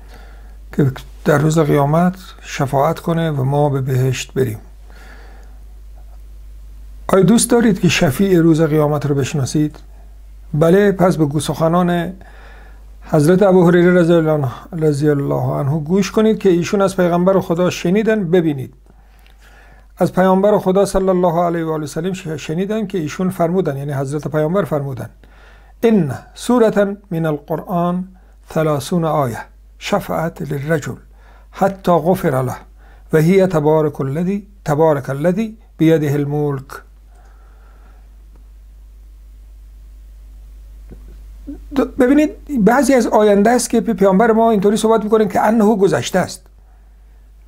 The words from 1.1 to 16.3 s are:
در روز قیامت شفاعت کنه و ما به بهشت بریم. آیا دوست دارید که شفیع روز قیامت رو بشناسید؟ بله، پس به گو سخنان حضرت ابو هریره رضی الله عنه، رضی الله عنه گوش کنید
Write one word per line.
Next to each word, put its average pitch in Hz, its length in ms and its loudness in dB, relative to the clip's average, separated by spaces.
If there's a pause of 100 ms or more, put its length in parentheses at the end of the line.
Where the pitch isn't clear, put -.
در 151 140 2
روز 156 200 0
قیامت 151 580 2 (240)
شفاعت 139 600 -2
کنه 165 300 -2
و 139 140 -4
ما 147 240 0
به 139 120 -2
بهشت 131 540 -2
بریم. 117 240 -2 (2500)
آیا 190 140 4
دوست 202 280 4
دارید 233 300 2
که 175 80 2
شفیع 180 500 2
روز 160 220 4
قیامت 147 460 0
رو 143 80 0
بشناسید؟ 143 600 -2 (800)
بله، 180 380 4
پس 185 240 2
به 156 100 0
گو 143 140 -4
سخنان 175 720 -2 (880)
حضرت 160 400 2
ابو 185 260 6
هریره 175 260 4
رضی 170 180 4
الله 160 180 2
عنه، 143 180 0 (240)
رضی 151 360 0
الله 143 260 0
عنه 143 440 -2
گوش 185 320 -2
کنید 220 280 2